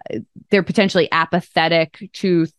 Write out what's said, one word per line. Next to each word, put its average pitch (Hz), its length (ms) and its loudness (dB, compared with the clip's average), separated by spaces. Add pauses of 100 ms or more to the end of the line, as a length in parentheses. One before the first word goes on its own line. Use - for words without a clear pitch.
(500)
they're 196 120 2
potentially 185 480 0
apathetic 165 1040 0
to 175 320 0 (120)